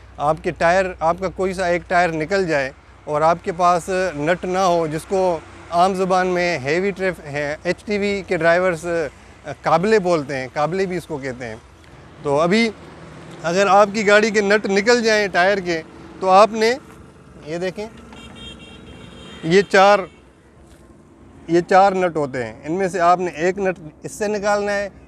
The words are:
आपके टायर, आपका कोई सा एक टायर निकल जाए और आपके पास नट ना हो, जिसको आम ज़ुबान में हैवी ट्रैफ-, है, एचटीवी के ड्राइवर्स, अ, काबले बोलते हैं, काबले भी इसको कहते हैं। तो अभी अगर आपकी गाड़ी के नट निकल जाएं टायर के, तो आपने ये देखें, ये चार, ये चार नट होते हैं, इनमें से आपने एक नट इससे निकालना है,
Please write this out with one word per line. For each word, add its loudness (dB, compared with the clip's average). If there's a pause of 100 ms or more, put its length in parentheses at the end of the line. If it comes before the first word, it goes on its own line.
(200)
आपके -2
टायर, 0
आपका -2
कोई -4
सा -4
एक -2
टायर 2
निकल -2
जाए -2 (340)
और -2
आपके 0
पास 0 (300)
नट -2
ना -2
हो, 2
जिसको -2 (300)
आम 2
ज़ुबान 0
में -2
हैवी -2
ट्रैफ-, -4
है, -6
एचटीवी -4
के -4
ड्राइवर्स, 2
अ, -4 (400)
काबले 0
बोलते 0
हैं, -6
काबले -2
भी -6
इसको -8
कहते -10
हैं। -12 (640)
तो 0
अभी 2 (720)
अगर 2
आपकी 4
गाड़ी 6
के 0
नट 2
निकल 2
जाएं 0
टायर 2
के, -4 (420)
तो -2
आपने 6 (760)
ये -8
देखें, -8 (1600)
ये 4
चार, 4 (1400)
ये 4
चार 4
नट -2
होते -4
हैं, -8
इनमें -4
से -6
आपने 2
एक -2
नट -4 (280)
इससे -6
निकालना -2
है, -6 (160)